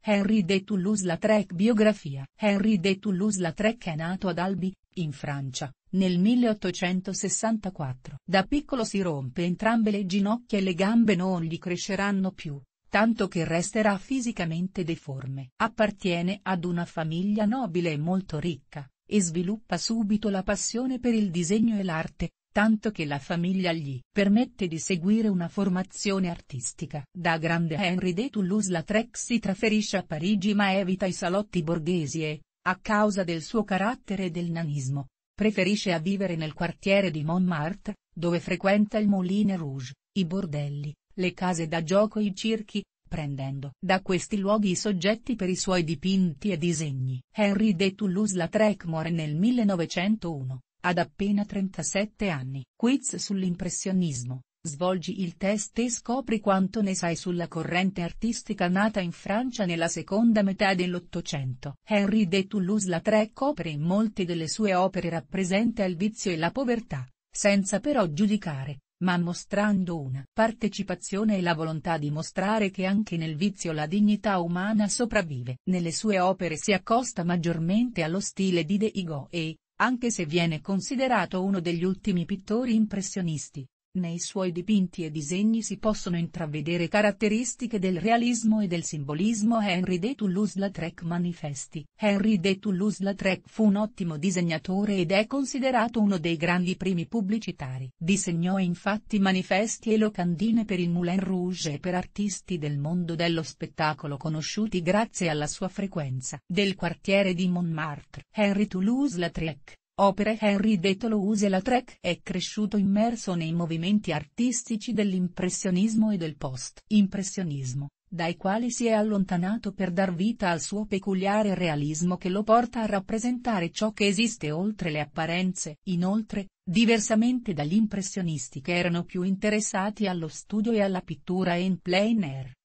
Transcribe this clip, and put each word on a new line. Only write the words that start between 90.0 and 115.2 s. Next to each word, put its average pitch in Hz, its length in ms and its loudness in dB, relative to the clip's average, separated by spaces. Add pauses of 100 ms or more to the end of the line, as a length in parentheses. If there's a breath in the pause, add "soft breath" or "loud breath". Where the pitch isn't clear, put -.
Toulouse-Lautrec 190 880 -2
manifesti. 170 800 -6 (140)
Henri 202 400 2
de 190 220 2
Toulouse-Lautrec 196 880 -2
fu - 160 0
un 202 100 6
ottimo 202 420 -2
disegnatore 180 760 0
ed 175 160 0
è 208 160 4
considerato 254 720 0
uno 196 180 4
dei 170 180 0
grandi 175 400 0
primi 180 320 -2
pubblicitari. 175 880 -4
Disegnò 185 600 0
infatti 196 600 -2
manifesti 196 720 2
e 220 40 4
locandine 208 680 2
per 196 140 -2
il 170 120 0
Moulin 175 280 0
Rouge 180 540 -2
e 147 80 -6
per 180 160 -2
artisti 185 600 -4
del 147 200 -2
mondo 165 380 -2
dello 165 260 2
spettacolo 151 760 -4
conosciuti 170 640 -2
grazie 190 480 0
alla 147 180 0
sua - 180 -6
frequenza. 151 800 -6
Del 196 300 0
quartiere 190 580 2
di 185 140 2
Montmartre. 160 840 -4
Henri 202 380 2
Toulouse-Lautrec. 180 1080 -2 (260)
Opere 208 400 4
Henri 202 380 4
de 190 180 2
Toulouse-Lautrec 208 1040 0
è 175 220 -2
cresciuto 208 560 -2
immerso 202 560 2
nei 165 180 -2
movimenti 170 600 0
artistici 226 800 -2
dell'impressionismo 190 1160 2